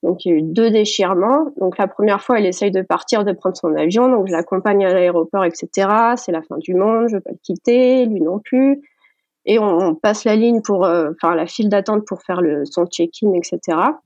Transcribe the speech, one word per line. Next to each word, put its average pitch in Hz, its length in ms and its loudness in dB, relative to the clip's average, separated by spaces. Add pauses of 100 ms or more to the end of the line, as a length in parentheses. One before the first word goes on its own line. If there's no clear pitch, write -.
Donc, 175 220 -2
il 190 40 -2
y - 20 4
a 160 60 4
eu 151 40 0
deux 180 300 0
déchirements. 208 720 0 (140)
Donc, 185 180 -2
la 196 100 0
première 202 360 -2
fois, 240 160 0
il 208 80 2
essaye 190 240 -2
de 190 100 0
partir, 202 420 -2
de 196 100 0
prendre 185 240 -4
son 156 180 -2
avion. 185 340 2
Donc, 214 180 2
je 190 40 -4
l'accompagne 190 540 0
à 185 80 2
l'aéroport, 180 520 0
et 170 80 0
cetera. 214 640 0
C'est 214 140 -8
la 160 100 -4
fin - 160 -12
du 175 160 -8
monde, 220 360 2
je 220 80 -4
veux 185 40 -4
pas - 100 -14
le 165 120 -14
quitter, 247 640 2
lui 214 160 -2
non 175 180 -2
plus. 269 420 2 (640)
Et 214 140 2
on, 214 60 0 (120)
on 175 180 2
passe 214 280 -2
la 214 120 2
ligne 233 280 2
pour, 196 220 0
euh, 165 260 0 (100)
enfin, 170 140 0
la 165 100 -2
file 208 240 -2
d'attente 208 380 0
pour 185 160 -10
faire 180 180 -4
le, 156 240 -2
son 170 220 -2
check-in, 170 460 -2
et 175 100 0
cetera. 180 640 -2